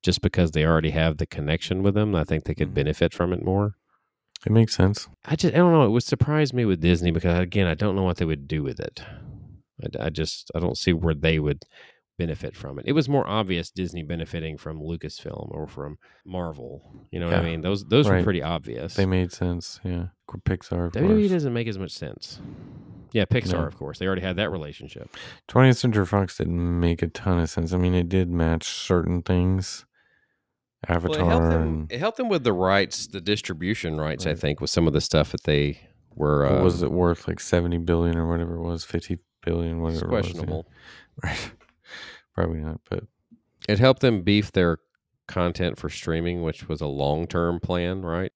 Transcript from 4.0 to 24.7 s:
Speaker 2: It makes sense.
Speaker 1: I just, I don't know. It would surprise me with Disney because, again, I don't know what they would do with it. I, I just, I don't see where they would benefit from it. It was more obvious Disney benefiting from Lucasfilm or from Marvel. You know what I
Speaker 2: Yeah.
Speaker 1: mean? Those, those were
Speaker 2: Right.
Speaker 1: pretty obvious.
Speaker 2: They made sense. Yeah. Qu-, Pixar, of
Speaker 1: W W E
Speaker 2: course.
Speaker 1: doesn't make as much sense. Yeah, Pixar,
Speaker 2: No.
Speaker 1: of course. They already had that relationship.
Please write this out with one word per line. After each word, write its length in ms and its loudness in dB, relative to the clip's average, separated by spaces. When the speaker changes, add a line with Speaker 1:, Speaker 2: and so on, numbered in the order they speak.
Speaker 2:
It 60 -2
makes 240 6
sense. 340 2
Speaker 1:
I 120 0
just, 180 0
I 40 6
don't 140 8
know. 140 8
It 40 4
would 120 4
surprise 500 2
me 120 2
with 160 4
Disney 320 4
because, 260 2
again, 300 2
I 60 2
don't 200 0
know 80 0
what 140 2
they 80 0
would 240 -4
do 160 -2
with 160 -6
it. 220 -10
I, 60 -4
I 40 -2
just, 420 -6
I 60 -4
don't 180 0
see 160 2
where 220 0
they 240 2
would 240 -2
benefit 380 -6
from 240 -12
it. 80 -12
It 60 -2
was 160 2
more 180 2
obvious 460 -2
Disney 320 -4
benefiting 520 -6
from 240 -12
Lucasfilm 680 -10
or 160 -8
from 320 -12
Marvel. 560 -10
You 80 -8
know 80 -4
what 80 2
I 60 4
Speaker 2:
Yeah. 100 0
Speaker 1:
mean? 120 -4
Those, 240 -2
those 200 6
were 80 4
Speaker 2:
Right. 80 4
Speaker 1:
pretty 180 0
obvious. 540 -6
Speaker 2:
They 100 2
made 280 2
sense. 500 -6
Yeah. 260 -6
Qu-, 100 -12
Pixar, 480 -2
of 60 -6
Speaker 1:
W 160 2
W 80 6
E 60 6
Speaker 2:
course. 100 2
Speaker 1:
doesn't 200 0
make 140 -2
as 100 -4
much 140 -8
sense. 480 -14
Yeah, 140 2
Pixar, 300 0
Speaker 2:
No. 100 0
Speaker 1:
of 120 -8
course. 220 -10
They 80 -4
already 160 -2
had 140 -2
that 160 -2
relationship. 560 -12